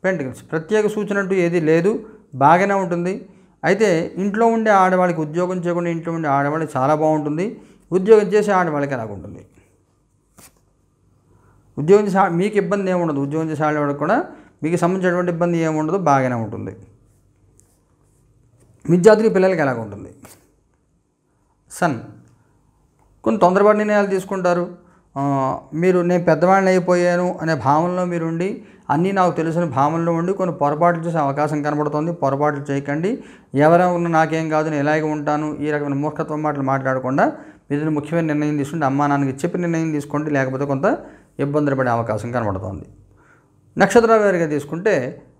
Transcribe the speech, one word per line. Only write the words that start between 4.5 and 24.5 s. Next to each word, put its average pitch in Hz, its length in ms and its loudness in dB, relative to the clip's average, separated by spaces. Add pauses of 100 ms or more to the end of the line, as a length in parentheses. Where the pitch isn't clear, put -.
ఆడవాళ్ళకి, 185 500 4
ఉద్యోగం 175 360 -2
చేయకుండా 175 320 -2
ఇంట్లో 165 240 -6
ఉండే 160 160 -4
ఆడవాళ్ళకి 143 480 0
చాలా 139 180 2
బాగుంటుంది. 156 680 -2 (300)
ఉద్యోగం 202 320 6
చేసే 202 280 2
ఆడవాళ్ళకి 151 420 0
ఎలాగుంటుంది? 101 520 -10 (2250)
ఉద్యోగం 196 280 4
చేసే 185 120 0
ఆ-, 190 100 4
మీకు 190 300 0
ఇబ్బంది 190 340 -2
ఏమి 180 100 0
ఉండదు. 156 180 -2
ఉద్యోగం 156 300 -2
చేసే 156 140 -4
ఆడవాళ్ళకి 147 360 -2
కూడా 214 260 0 (380)
మీకు 165 120 -2
సంబంధించినటువంటి 180 560 0
ఇబ్బంది 170 260 0
ఏమి 160 220 0
ఉండదు, 156 180 -2
బాగానే 135 380 2
ఉంటుంది. 104 420 -8 (2000)
విద్యార్థులకి, 208 440 6
పిల్లలకి 185 280 2
ఎలాగుంటుంది? 110 540 -6 (1600)
సన్. 151 280 -2 (1200)
కొన్ని 220 160 0
తొందరపాటు 202 380 6
నిర్ణయాలు 208 300 2
తీసుకుంటారు. 185 680 -2 (400)